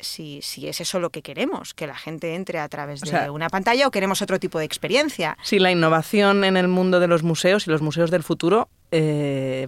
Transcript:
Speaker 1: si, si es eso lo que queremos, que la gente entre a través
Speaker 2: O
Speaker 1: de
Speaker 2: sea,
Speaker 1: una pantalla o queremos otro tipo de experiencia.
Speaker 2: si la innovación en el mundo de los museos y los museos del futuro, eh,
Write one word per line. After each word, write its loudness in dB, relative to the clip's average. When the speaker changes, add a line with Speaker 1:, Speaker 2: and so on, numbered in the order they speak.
Speaker 1:
si, -12
si -10
es -8
eso -4
lo -4
que -10
queremos, -8
que -10
la -14
gente -10
entre -8
a -6
través -10
Speaker 2:
O -10
Speaker 1:
de -6
Speaker 2:
sea, -2
Speaker 1:
una -6
pantalla 2
o 2
queremos 0
otro -2
tipo -4
de -2
experiencia. -2
Speaker 2:
si 0
la 6
innovación 4
en 4
el 4
mundo 4
de 4
los 4
museos 2
y -2
los 2
museos 0
del 2
futuro, 0
eh, 0